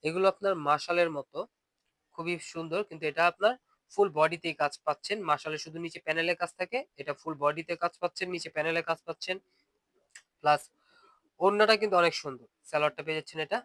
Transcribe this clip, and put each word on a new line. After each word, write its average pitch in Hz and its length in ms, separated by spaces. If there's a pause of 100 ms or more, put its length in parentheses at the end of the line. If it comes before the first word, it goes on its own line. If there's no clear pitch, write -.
এগুলো 180 260
আপনার 196 200 (140)
মাশালের 170 500
মতো, 139 220 (760)
খুবই 170 180 (200)
সুন্দর, 165 260 (100)
কিন্তু 160 220
এটা 165 200
আপনার 214 220 (400)
ফুল 202 140 (100)
বডিতেই 160 440
কাজ 147 120 (120)
পাচ্ছেন। 175 320 (120)
মাশালের 151 360
শুধু 160 200
নিচে 170 200
প্যানেলে 165 360
কাজ 170 180
থাকে, 185 180 (240)
এটা 143 200
ফুল 160 120 (100)
বডিতে 160 300 (100)
কাজ 175 180
পাচ্ছেন, 180 340
নিচে 160 200
প্যানেলে 165 340
কাজ 165 180
পাচ্ছেন। 185 280 (1040)
প্লাস 147 200 (800)
ওড়নাটা 208 380
কিন্তু 208 200
অনেক 170 120 (100)
সুন্দর, 123 240 (220)
সালোয়ারটা 151 360
পেয়ে 156 140
যাচ্ছেন 156 280
এটা। 233 180